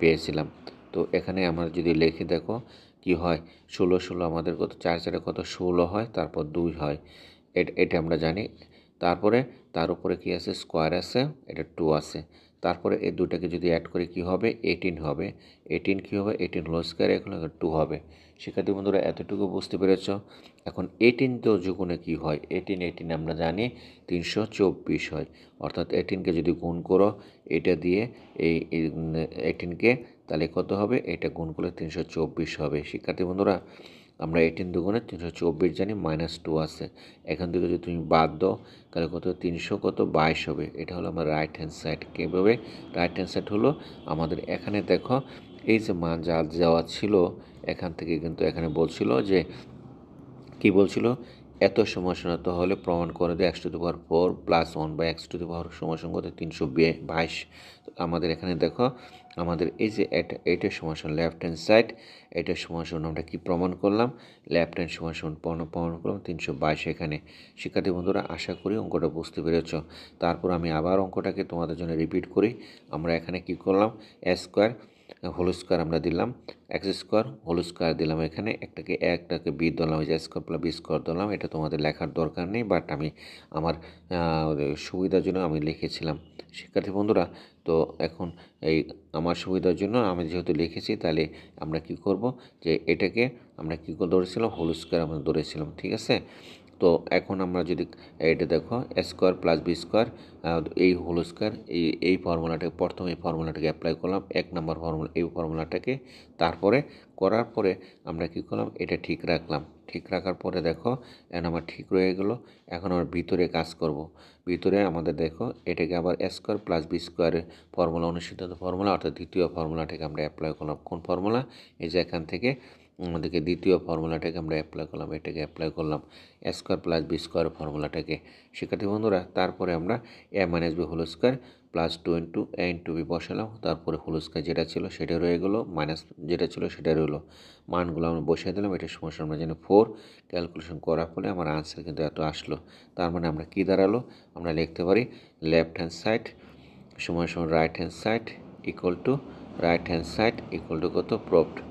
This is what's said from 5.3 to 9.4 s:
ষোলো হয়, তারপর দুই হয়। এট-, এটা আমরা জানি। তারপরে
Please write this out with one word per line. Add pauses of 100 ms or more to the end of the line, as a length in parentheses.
ষোলো
হয়,
তারপর
দুই
হয়। (560)
এট-,
এটা
আমরা
জানি। (500)
তারপরে (280)